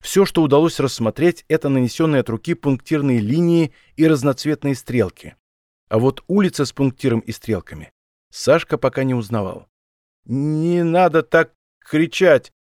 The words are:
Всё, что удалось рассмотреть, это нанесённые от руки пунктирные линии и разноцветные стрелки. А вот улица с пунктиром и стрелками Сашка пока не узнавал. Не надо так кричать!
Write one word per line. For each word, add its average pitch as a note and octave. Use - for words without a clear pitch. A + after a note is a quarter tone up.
Всё, -
что F3
удалось D3+
рассмотреть, C#3
это D#3
нанесённые C3+
от A#2
руки A2+
пунктирные C#3
линии E3
и D3+
разноцветные C#3+
стрелки. A2
А A2
вот C3
улица F#3
с B2
пунктиром B2+
и A2+
стрелками F2
Сашка -
пока C3+
не C3
узнавал. G#2+
Не D#3
надо E3
так D#3+
кричать! D#3